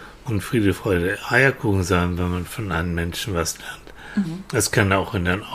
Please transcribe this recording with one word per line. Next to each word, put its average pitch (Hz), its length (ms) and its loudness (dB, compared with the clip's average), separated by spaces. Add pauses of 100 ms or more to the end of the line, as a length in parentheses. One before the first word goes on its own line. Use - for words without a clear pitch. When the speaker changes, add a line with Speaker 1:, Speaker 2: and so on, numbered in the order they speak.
(240)
Speaker 1:
und 104 180 -2
Friede, 101 320 2
Freude, 95 420 0 (120)
Eierkuchen 120 560 4
sein, 87 340 2
wenn 90 120 0
man 90 140 -2
von 101 280 -6
einem 85 220 0
Menschen 85 400 -4
was 82 240 -2
lernt. - 720 -6
Speaker 2:
Mhm. 175 200 -8
Speaker 1:
Das - 240 0
kann 98 200 4
auch 95 220 0
in 87 120 0
der 92 140 0 (140)